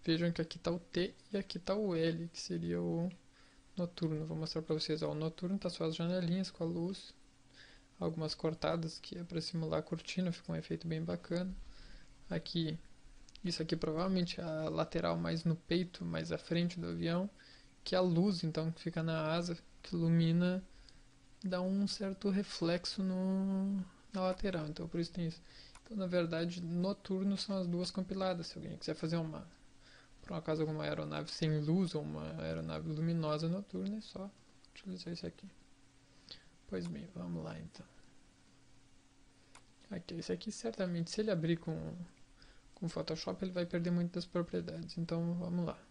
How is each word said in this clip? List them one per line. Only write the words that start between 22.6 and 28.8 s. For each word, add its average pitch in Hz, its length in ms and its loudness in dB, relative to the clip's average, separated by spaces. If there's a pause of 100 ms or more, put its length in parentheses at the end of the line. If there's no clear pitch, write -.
no, 190 800 2 (300)
na 190 100 0
lateral, 185 460 2
então 165 180 -4
por 170 140 0
isso 170 120 -2
tem 170 160 0
isso. 160 120 -6 (420)
Então, 226 140 -10
na 190 100 0
verdade, 175 560 2
noturno 190 760 0
são 196 200 -2
as 185 100 0
duas 175 240 0
compiladas. 185 580 -2
Se - 100 -10
alguém - 180 -8
quiser - 180 -4